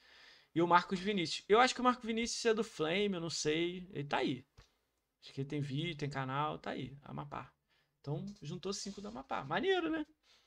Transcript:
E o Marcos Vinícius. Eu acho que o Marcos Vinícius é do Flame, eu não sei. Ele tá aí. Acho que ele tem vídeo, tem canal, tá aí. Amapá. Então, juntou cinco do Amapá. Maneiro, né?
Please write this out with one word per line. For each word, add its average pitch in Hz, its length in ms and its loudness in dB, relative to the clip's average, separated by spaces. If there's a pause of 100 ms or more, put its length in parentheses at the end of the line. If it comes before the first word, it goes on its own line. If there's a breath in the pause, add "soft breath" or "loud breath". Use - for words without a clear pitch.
(540 soft breath)
E 160 80 4
o 170 40 4
Marcos 175 320 6
Vinícius. 185 500 -2
Eu 214 120 8
acho 254 140 6
que - 60 -6
o 240 40 -2
Marcos 247 200 4
Vinícius 226 400 -2
é 226 100 6
do 208 100 2
Flame, 190 500 0
eu 170 60 -4
não 165 100 -4
sei. 175 600 0
Ele 143 120 -4
tá 143 140 0
aí. - 260 0 (760)
Acho - 100 -20
que 135 100 -6
ele 139 60 -4
tem 143 120 -4
vídeo, 147 360 -4
tem 147 120 -4
canal, 143 500 -2
tá - 120 -8
aí. 131 320 -6
Amapá. 139 500 -10 (480)
Então, 165 240 -6 (160)
juntou 180 320 -6
cinco 196 280 -8
do 202 80 -10
Amapá. 233 360 -6
Maneiro, 320 460 0
né? 320 160 -2 (400)